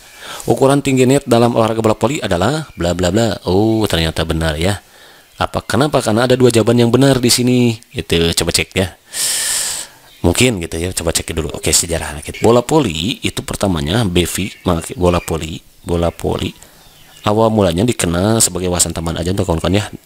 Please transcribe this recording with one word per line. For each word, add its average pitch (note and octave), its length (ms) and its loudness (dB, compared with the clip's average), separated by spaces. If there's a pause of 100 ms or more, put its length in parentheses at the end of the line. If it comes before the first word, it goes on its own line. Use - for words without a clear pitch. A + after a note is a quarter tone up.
(520)
Ukuran C3+ 320 2
tinggi C3 240 2
net C#3 160 4
dalam A#2+ 320 4
olahraga A2+ 240 0
bola A2 160 2
voli C3 240 -2
adalah G#2+ 560 -2
bla F2 240 -2
bla F2+ 160 0
bla. A2+ 160 2 (160)
Oh, G#2+ 400 2
ternyata D#2+ 400 -2
benar D#2+ 320 -2
ya. G2 160 0 (640)
Apa, - 240 -2
kenapa? C#3 400 0
Karena A#2 240 2
ada B2+ 80 4
dua B2+ 160 4
jawaban A#2 320 4
yang A#2 80 2
benar B2+ 320 4
di A#2 80 2
sini. B2 480 2 (160)
Itu E2+ 480 0
coba E2+ 80 0
cek - 240 -2
ya. F#2+ 160 0 (1300)
Mungkin G2+ 400 2
gitu E2 160 -6
ya, F2+ 160 -4
coba E2 240 -4
cek - 160 -8
dulu. D#2+ 240 -4
Oke, - 160 -2
sejarah D#2 480 -2
gitu. - 240 -8
Bola A#2 160 6
voli A2+ 640 -2
itu - 160 -4
pertamanya F2+ 640 -2
Bevi, F2 480 -2 (480)
bola F2 240 2
voli, D#2+ 400 -6 (160)
bola E2+ 320 -2
voli. - 400 -6 (720)
Awal A2 240 2
mulanya G2+ 400 2
dikenal G2+ 560 0
sebagai F2+ 240 -2
wawasan E2+ 240 -2
taman E2 240 -4
aja E2 160 -2
untuk G2 160 -2
kawan-kawan F2 320 0
ya, G2+ 80 -4 (180)